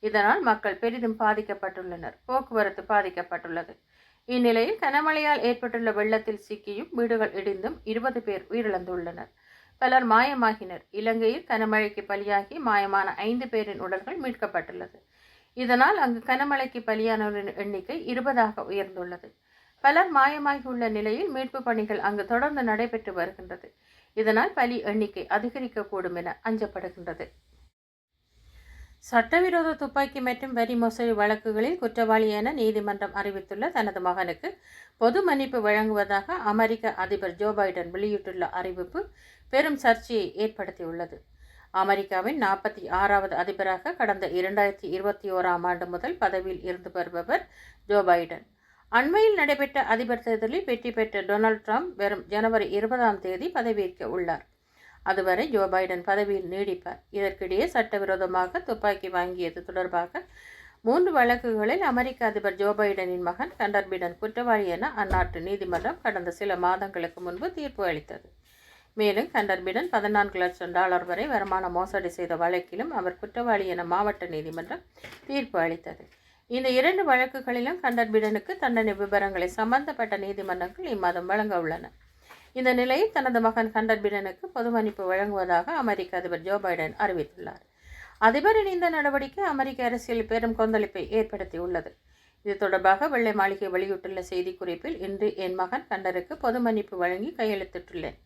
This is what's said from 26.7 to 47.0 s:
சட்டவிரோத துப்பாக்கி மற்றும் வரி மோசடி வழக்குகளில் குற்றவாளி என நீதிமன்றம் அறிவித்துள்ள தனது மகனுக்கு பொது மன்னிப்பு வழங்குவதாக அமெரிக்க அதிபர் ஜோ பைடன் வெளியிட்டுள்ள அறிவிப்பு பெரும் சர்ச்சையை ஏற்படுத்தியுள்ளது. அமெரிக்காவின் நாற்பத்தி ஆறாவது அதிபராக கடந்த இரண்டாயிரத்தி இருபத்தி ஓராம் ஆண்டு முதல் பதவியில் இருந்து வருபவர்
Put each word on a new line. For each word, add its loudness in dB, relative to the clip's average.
சட்டவிரோத 4
துப்பாக்கி -2
மற்றும் -4
வரி 0
மோசடி 2
வழக்குகளில் 2
குற்றவாளி 2
என 0
நீதிமன்றம் -2
அறிவித்துள்ள -4
தனது -2
மகனுக்கு -2
பொது 4
மன்னிப்பு 2
வழங்குவதாக 2
அமெரிக்க 2
அதிபர் -2
ஜோ 0
பைடன் 0
வெளியிட்டுள்ள -4
அறிவிப்பு -6
பெரும் 2
சர்ச்சையை 2
ஏற்படுத்தியுள்ளது. -6
அமெரிக்காவின் 2
நாற்பத்தி 0
ஆறாவது 4
அதிபராக -2
கடந்த 0
இரண்டாயிரத்தி 0
இருபத்தி -4
ஓராம் 0
ஆண்டு -2
முதல் -6
பதவியில் -2
இருந்து -8
வருபவர் -2